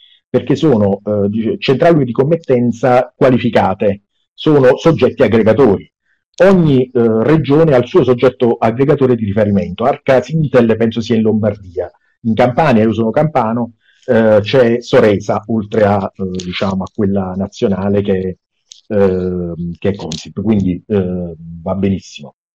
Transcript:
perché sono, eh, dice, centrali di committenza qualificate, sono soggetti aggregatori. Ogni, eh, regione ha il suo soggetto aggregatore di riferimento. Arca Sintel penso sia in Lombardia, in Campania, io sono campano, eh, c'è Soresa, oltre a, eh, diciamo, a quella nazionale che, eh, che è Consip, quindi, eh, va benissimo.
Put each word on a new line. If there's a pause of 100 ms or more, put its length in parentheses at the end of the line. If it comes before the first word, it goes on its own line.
(260)
perché
sono,
eh,
dice,
centrali
di
committenza
qualificate, (300)
sono
soggetti
aggregatori. (520)
Ogni,
eh,
regione
ha
il
suo
soggetto
aggregatore
di
riferimento.
Arca
Sintel
penso
sia
in
Lombardia, (300)
in
Campania,
io
sono
campano, (320)
eh,
c'è
Soresa,
oltre
a,
eh, (200)
diciamo,
a
quella
nazionale
che, (500)
eh, (240)
che
è
Consip,
quindi,
eh, (260)
va
benissimo. (200)